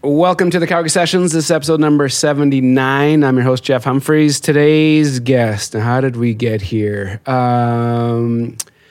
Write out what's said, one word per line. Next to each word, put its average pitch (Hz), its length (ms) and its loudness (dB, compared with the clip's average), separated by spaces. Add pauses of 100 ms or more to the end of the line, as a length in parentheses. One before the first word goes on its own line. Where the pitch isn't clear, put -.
Welcome 175 440 2
to 175 80 0
the 165 80 0
Calgary 165 240 -2
Sessions. 180 400 0
This 160 140 -2
is 170 60 -2
episode 156 280 0
number 147 300 2
seventy-nine. 139 1120 2
I'm 131 140 2
your 123 60 2
host, 127 200 0
Jeff 127 220 -2
Humphreys. 143 540 0
Today's 151 800 2
guest, 117 540 0
now, 110 60 -4
how 120 200 0
did 131 160 -2
we 117 200 -2
get 110 260 -2
here? 104 640 -4
Um, 120 1300 -2 (360)